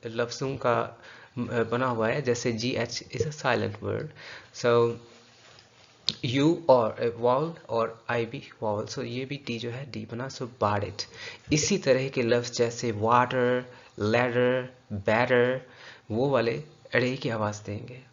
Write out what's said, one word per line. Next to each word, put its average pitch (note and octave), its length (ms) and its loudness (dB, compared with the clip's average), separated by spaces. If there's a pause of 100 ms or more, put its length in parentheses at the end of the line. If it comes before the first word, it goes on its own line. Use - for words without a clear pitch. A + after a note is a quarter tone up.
लफ्ज़ों A#2+ 500 -4
का, A#2+ 240 2
अ, A2+ 200 -6 (400)
बना A#2+ 460 0
हुआ A#2 220 0
है, B2+ 140 0
जैसे B2 300 0
जीएच A#2 520 -4 (120)
is - 60 -2
a D3+ 200 -4
silent G#2+ 420 0
word, G#2 220 -4 (500)
so A#2+ 380 4 (1300)
यू C#3 440 2
और, A#2+ 220 8
अ, A2 300 -4
वावल C3 340 2 (140)
और A2+ 400 -2
आईबी A#2+ 420 -4 (120)
वावल, G#2+ 240 -2
so - 160 -8
ये A#2+ 220 -6
भी C3+ 120 -8
टी B2 220 -6
जो A#2 120 -6
है C3 200 -10
डी A2 160 -10
बना, A#2 220 -8
so - 140 -10
bought G#2 420 0
it। G2 180 -8 (500)
इसी D3+ 260 2
तरह C3 300 4
के C3+ 140 -2
लफ्ज़ A#2+ 300 2
जैसे A#2 400 0
वाटर, B2 720 2 (340)
लैडर, B2 760 2 (180)
बैटर, B2 680 2 (480)
वो A#2+ 200 0
वाले B2 340 0 (300)
रे B2 220 2
की C3 120 -6
आवाज़ G#2+ 360 -4
देंगे। A#2+ 380 -10 (100)